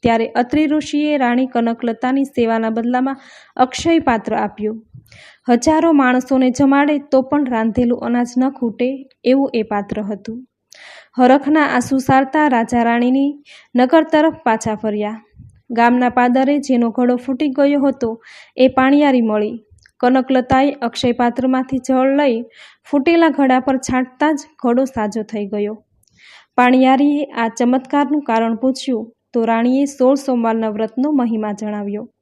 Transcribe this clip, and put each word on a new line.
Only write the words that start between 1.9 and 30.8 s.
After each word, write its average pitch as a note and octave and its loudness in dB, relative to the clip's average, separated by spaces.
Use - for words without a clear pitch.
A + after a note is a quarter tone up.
સેવાના A3+ -2
બદલામાં B3+ -4
અક્ષય D#4+ 0
પાત્ર A3+ -2
આપ્યું. G#3+ -6
હજારો D#4 2
માણસોને B3+ 2
જમાડે C#4+ 2
તો C4+ 0
પણ C#4+ -2
રાંધેલું A#3+ -2
અનાજ A#3+ -2
ન C4 0
ખૂટે B3+ -6
એવું C4+ 2
એ A3 0
પાત્ર G3+ -6
હતું. G#3+ -10
હરખના C#4 4
આંસુ B3+ -2
સારતા C4+ 2
રાજા A#3+ 0
રાણીની B3+ 0
નગર B3+ 4
તરફ D#4 2
પાછા A3 -2
ફર્યા. G#3 -6
ગામના A#3+ 2
પાદરે B3+ 2
જેનો A#3+ 0
ઘડો B3 0
ફૂટી C4 -4
ગયો C#4+ 2
હતો A#3 -4
એ B3+ 4
પાણિયારી C4+ 2
મળી. G#3+ -2
કનકલતાએ C4 0
અક્ષય A#3+ -4
પાત્રમાંથી B3+ -2
જળ C4 0
લઈ B3+ 0
ફૂટેલા E4 4
ઘડા C4 2
પર C4 -2
છાંટતા B3+ -2
જ C#4+ -2
ઘડો B3+ 0
સાજો A3 -4
થઈ G#3 -8
ગયો. G#3 -6
પાણિયારીએ C4 4
આ A#3 -4
ચમત્કારનું C4 -2
કારણ A3+ -2
પૂછ્યું A#3+ -4
તો A3+ 0
રાણીએ A#3+ 0
સોળ C#4 0
સોમવારના A3+ -2
વ્રતનો A3 -4